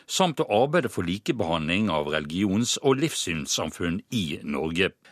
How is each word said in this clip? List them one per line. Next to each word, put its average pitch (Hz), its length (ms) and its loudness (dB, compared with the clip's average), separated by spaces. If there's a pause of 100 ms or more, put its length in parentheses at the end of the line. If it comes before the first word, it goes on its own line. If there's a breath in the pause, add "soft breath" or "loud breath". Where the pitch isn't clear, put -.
samt 180 320 2
å 156 80 0
arbeide 131 460 2
for 95 120 -4
likebehandling 90 840 0
av 76 160 0
religions- 90 800 0
og 135 140 4
livssynssamfunn 85 1120 -4
i 85 320 -2
Norge. 80 480 0 (200 soft breath)